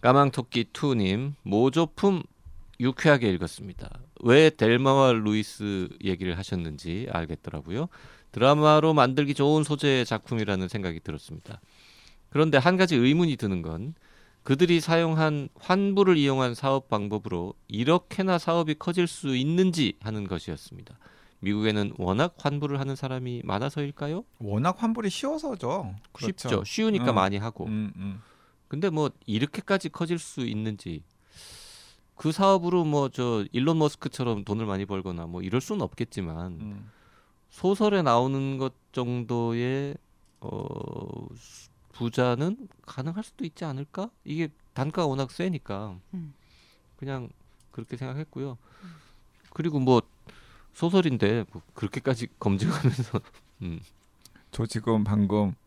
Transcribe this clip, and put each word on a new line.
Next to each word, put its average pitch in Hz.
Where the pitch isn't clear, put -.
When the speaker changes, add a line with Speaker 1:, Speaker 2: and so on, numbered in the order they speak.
Speaker 1:
까망토끼 127
투님, 123
모조품 156
유쾌하게 127
읽었습니다. 87
왜 147
델마와 131
루이스 107
얘기를 92
하셨는지 87
알겠더라고요. 82
드라마로 151
만들기 139
좋은 151
소재의 139
작품이라는 104
생각이 87
들었습니다. -
그런데 147
한 175
가지 175
의문이 143
드는 95
건 85
그들이 165
사용한 160
환불을 196
이용한 131
사업 135
방법으로 101
이렇게나 170
사업이 165
커질 175
수 139
있는지 160
하는 107
것이었습니다. -
미국에는 104
워낙 101
환불을 143
하는 135
사람이 127
많아서일까요? 143
Speaker 2:
워낙 117
환불이 226
쉬워서죠. 202
그렇죠. -
Speaker 1:
쉽죠. 101
쉬우니까 196
Speaker 2:
음. 113
Speaker 1:
많이 98
하고. 110
Speaker 2:
음, 107
음. 95
Speaker 1:
근데 165
뭐 156
이렇게까지 147
커질 170
수 -
있는지, 107
그 -
사업으로 180
뭐 147
저 117
일론 147
머스크처럼 123
돈을 107
많이 98
벌거나 95
뭐 87
이럴 95
수는 208
없겠지만 90
Speaker 2:
음. 104
Speaker 1:
소설에 202
나오는 135
것 131
정도의, 123
어, -
부자는 127
가능할 165
수도 -
있지 165
않을까? 147
이게 160
단가가 156
워낙 135
세니까 107
Speaker 3:
음. 160
Speaker 1:
그냥 131
그렇게 120
생각했고요. 131
Speaker 3:
음. 175
Speaker 1:
그리고 156
뭐 127
소설인데 127
뭐 87
그렇게까지 123
<laughs> -
검증하면서, 113
음. 85
Speaker 2:
저 -
지금 110
방금 101